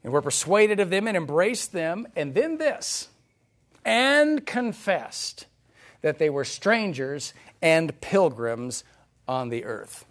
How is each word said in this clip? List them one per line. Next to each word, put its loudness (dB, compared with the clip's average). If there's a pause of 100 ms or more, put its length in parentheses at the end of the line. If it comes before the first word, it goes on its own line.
and -6
were 4
persuaded 2
of 0
them 0
and 0
embraced 0
them." -4
And -4
then 0
this, -4 (720)
"and 4
confessed -4 (560)
that 0
they 4
were 0
strangers -2 (300)
and 2
pilgrims 0 (420)
on -4
the -4
earth." -10